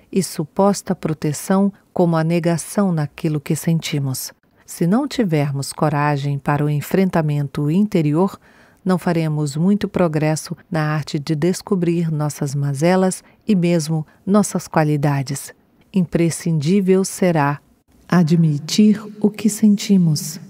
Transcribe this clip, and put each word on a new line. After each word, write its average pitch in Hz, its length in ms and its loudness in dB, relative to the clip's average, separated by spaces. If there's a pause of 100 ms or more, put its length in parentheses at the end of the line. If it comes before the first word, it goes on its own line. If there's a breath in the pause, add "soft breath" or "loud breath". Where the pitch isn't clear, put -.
(120)
e 190 100 0
suposta 196 720 -2
proteção, 190 800 -2 (180 soft breath)
como 170 280 2
a 160 40 2
negação 170 680 0
naquilo 151 480 -2
que 156 160 -2
sentimos. 147 760 -4 (360 soft breath)
Se - 200 -4
não 240 220 2
tivermos 147 640 -2
coragem 143 680 0
para 147 240 -2
o 147 60 0
enfrentamento 147 1040 0
interior, 180 680 0 (460 soft breath)
não 185 140 0
faremos 156 580 -2
muito 202 320 0
progresso 156 680 -2 (160)
na 160 120 -2
arte 151 360 -4
de 147 160 -4
descobrir 170 760 -2
nossas 147 420 -4
mazelas 165 680 0 (240 soft breath)
e 214 60 2
mesmo 165 520 0 (200 soft breath)
nossas 196 420 0
qualidades. 143 840 0 (400)
Imprescindível 175 1120 2
será 151 520 0 (480)
admitir 165 960 2 (160)
o 208 120 0
que - 180 -2
sentimos, 196 920 2 (120)